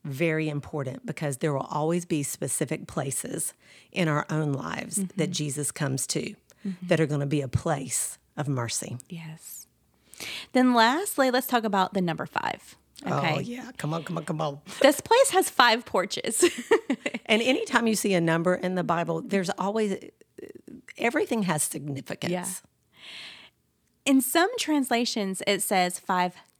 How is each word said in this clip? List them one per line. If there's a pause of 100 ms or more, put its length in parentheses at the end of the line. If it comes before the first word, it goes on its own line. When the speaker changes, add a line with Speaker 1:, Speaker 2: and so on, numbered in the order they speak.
Speaker 1:
very
important
because
there
will
always
be
specific
places (380)
in
our
own
lives
Speaker 2:
Mm-hmm.
Speaker 1:
that
Jesus
comes
to (300)
Speaker 2:
Mm-hmm.
Speaker 1:
that
are
gonna
be
a
place (180)
of
mercy. (100)
Speaker 2:
Yes. (880)
Then
lastly,
let's
talk
about
the
number
five. (300)
Speaker 1:
Oh,
Speaker 2:
Okay.
Speaker 1:
yeah.
Come
on,
come
on,
come
on. (200)
Speaker 2:
This
place
has
five
porches.
<laughs> (760)
Speaker 1:
And
anytime
you
see
a
number
in
the
Bible,
there's
always, (1000)
everything
has
significance.
Speaker 2:
Yeah. (1600)
In
some (100)
translations,
it
says
five (240)